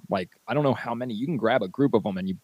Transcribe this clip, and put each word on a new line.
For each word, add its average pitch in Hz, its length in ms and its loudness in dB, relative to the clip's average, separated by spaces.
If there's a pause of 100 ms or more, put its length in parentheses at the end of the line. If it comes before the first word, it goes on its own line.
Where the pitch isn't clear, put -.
(100)
Like, 95 200 -4 (180)
I 120 60 -2
don't 147 100 2
know 131 100 2
how 117 200 -6
many. 120 200 -6
You 120 120 -4
can 165 100 -2
grab 110 260 4
a 92 60 -2
group 131 260 2
of 101 120 2
'em 95 120 -2
and 92 100 -4
you 92 160 -4